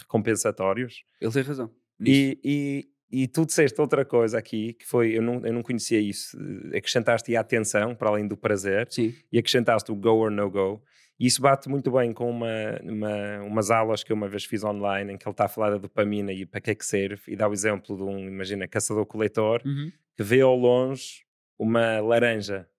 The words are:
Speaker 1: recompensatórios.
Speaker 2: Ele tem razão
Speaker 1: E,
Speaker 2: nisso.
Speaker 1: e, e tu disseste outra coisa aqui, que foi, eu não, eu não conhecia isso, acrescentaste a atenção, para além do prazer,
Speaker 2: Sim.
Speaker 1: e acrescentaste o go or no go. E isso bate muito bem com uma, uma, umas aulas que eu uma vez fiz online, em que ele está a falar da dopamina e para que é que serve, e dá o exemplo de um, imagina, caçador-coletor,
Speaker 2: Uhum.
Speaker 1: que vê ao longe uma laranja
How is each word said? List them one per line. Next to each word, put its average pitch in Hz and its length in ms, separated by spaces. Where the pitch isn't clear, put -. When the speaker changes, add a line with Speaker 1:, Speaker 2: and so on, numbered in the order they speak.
Speaker 1:
recompensatórios. 104 760
Speaker 2:
Ele 113 100
tem 135 120
razão 131 280
Speaker 1:
E, - 40
Speaker 2:
nisso. 135 400
Speaker 1:
e, 143 440
e 127 160
tu 160 180
disseste 151 340
outra 139 240
coisa 117 340
aqui, 110 360
que - 120
foi, 117 320
eu 113 40
não, 120 240
eu 113 80
não 120 100
conhecia 113 360
isso, - 380
acrescentaste 117 600
a 113 40
atenção, 110 560
para 110 140
além 104 180
do 101 80
prazer, 101 540
Speaker 2:
Sim. 120 240
Speaker 1:
e 117 60
acrescentaste 113 540
o 104 40
go 107 200
or 110 160
no 104 180
go. 98 320
E 123 100
isso 127 140
bate 139 280
muito 135 220
bem 120 200
com 120 180
uma, 117 180
uma, 104 600
umas 104 280
aulas 110 320
que - 80
eu 107 60
uma 104 100
vez 101 160
fiz 107 220
online, 101 480
em 95 40
que - 80
ele 104 60
está 104 140
a - 20
falar 107 220
da 104 80
dopamina 101 560
e 95 120
para - 140
que - 120
é 101 40
que - 100
serve, 98 440
e 107 80
dá 107 100
o 104 60
exemplo 101 420
de 95 80
um, 98 240
imagina, 95 400
caçador-coletor, 107 1000
Speaker 2:
Uhum. 143 260
Speaker 1:
que 110 60
vê 123 180
ao 127 160
longe 127 640
uma 113 440
laranja 110 640